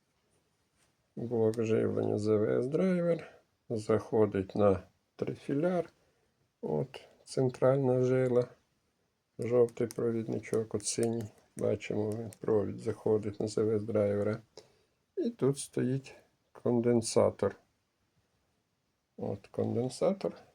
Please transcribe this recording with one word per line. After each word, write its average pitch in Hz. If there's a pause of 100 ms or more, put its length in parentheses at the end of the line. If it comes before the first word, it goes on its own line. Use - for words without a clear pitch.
(1160)
Блок 117
живлення 107
З 107
В 123
С 123
драйвер. 170 (380)
Заходить 107
на 98 (340)
трифіляр. 151 (720)
От 151 (240)
центральна 131
жила. 127 (880)
Жовтий 120
провідничок, 113
от 107
синій. 117 (300)
Бачимо, 107
він 113 (100)
провід 104
заходить 110
на 110
З 110
В 107
С 107
драйвера. 104 (760)
І 294
тут 139
стоїть 131 (380)
конденсатор. 117 (1600)
От 110
конденсатор, 123 (180)